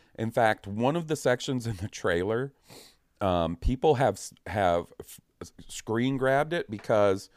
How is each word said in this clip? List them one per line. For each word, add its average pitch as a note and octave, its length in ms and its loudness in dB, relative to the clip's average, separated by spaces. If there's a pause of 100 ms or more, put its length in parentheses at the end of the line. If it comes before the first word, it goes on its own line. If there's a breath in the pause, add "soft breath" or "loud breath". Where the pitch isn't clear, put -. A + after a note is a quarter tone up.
(180 soft breath)
In A2+ 140 -4
fact, A2 340 2
one A2+ 300 -2
of E3+ 120 -4
the D#3 80 -2
sections B2+ 520 -2
in A2+ 100 -4
the G2 120 -8
trailer, A2 640 -2 (680 loud breath)
um, F2 380 0
people C3 380 2
have A#2+ 200 2
s-, - 180 -16 (140)
have F2 520 0
f-, - 200 -20 (220)
s-, - 100 -16 (160)
screen B2 500 -2
grabbed C3+ 360 0
it - 180 -6
because, G2+ 640 2